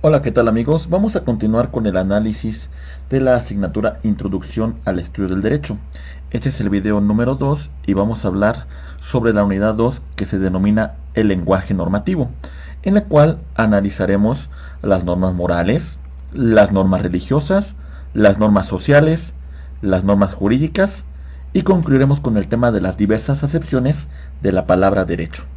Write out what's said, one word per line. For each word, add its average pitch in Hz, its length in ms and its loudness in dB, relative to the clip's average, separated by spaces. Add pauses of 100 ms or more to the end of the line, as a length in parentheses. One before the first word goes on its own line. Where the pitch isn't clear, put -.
Hola, 151 160 4
¿qué 113 120 -2
tal, 120 160 4
amigos? 117 420 0
Vamos 202 240 2
a 156 60 0
continuar 113 500 0
con 110 160 -2
el 92 100 0
análisis 107 720 -2 (380)
de 135 120 0
la 127 160 4
asignatura 104 640 -2
Introducción 107 720 -2 (100)
al 92 140 -2
Estudio 92 300 -4
del 95 140 0
Derecho. 123 360 -2 (540)
Este 123 160 -2
es - 120 -4
el 101 100 0
video 101 300 2
número 113 360 2
dos 139 340 -2 (160)
y 98 80 2
vamos 107 300 0
a 104 40 0
hablar 101 380 0 (320)
sobre 117 340 0
la 104 120 2
unidad 101 320 0
dos 120 260 0 (140)
que 98 100 -4
se 95 140 -2
denomina 95 540 2 (200)
el 107 140 2
lenguaje 92 440 0
normativo, 104 600 -2 (500)
en 190 120 2
la 208 100 4
cual 151 380 4 (120)
analizaremos 101 960 2 (320)
las 92 220 2
normas 92 300 0
morales, 87 680 0 (320)
las 110 400 6
normas 95 300 4
religiosas, 143 720 0 (360)
las 101 260 6
normas 104 280 4
sociales, 151 680 2 (480)
las 95 200 2
normas 98 320 4
jurídicas 156 680 0 (480)
y 190 100 2
concluiremos 143 560 4
con 113 200 -2
el 92 100 -2
tema 120 240 2
de 101 80 0
las 92 160 -2
diversas 110 480 0
acepciones 143 640 -2 (340)
de 98 80 2
la 92 160 0
palabra 95 380 4
derecho. 82 400 -6 (120)